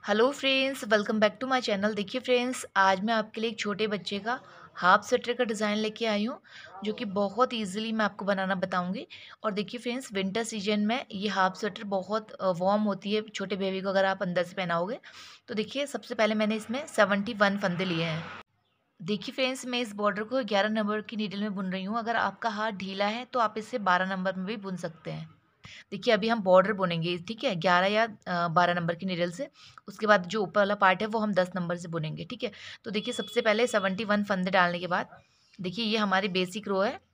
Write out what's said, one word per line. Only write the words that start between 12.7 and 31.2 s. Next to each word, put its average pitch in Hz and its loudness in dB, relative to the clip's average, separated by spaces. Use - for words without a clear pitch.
होती 202 -2
है 214 0
छोटे 202 -6
बेबी 190 -2
को 190 -4
अगर 190 4
आप 190 0
अंदर 180 0
से 175 -10
पहनाओगे। 180 -2
तो 233 -8
देखिए, 220 -2
सबसे - -8
पहले 220 2
मैंने 214 2
इसमें 240 -6
सेवेंटी 202 2
वन 202 4
फंदे 185 0
लिए 165 0
हैं। 160 -4
देखिए 208 -4
फ्रेंड्स, 262 -2
मैं 247 -2
इस 220 -4
बॉर्डर 202 0
को 247 -2
ग्यारह 208 2
नंबर 214 0
की 214 -10
नीडल 202 -4
में 208 -2
बुन 190 -4
रही 185 -4
हूँ। 214 -2
अगर 226 -2
आपका 202 0
हाथ 214 -2
ढीला 190 -2
है 226 -2
तो 254 -4
आप 220 2
इसे 220 -6
बारह 185 4
नंबर 190 -2
में 185 -6
भी 220 -4
बुन 196 -8
सकते 165 -10
हैं। 156 -12
देखिए, 214 2
अभी 214 2
हम 226 2
बॉर्डर 185 8
बुनेंगे, 175 0
ठीक 226 -8
है, 220 0
ग्यारह 180 4
या, 214 4
अ, 180 -4
बारह 175 4
नंबर 175 -2
की 180 -8
नीडल 175 0
से। 262 -10
उसके 214 -6
बाद 202 6
जो 202 -2
ऊपर 185 0
वाला 202 4
पार्ट 190 4
है 214 0
वो 220 0
हम 208 0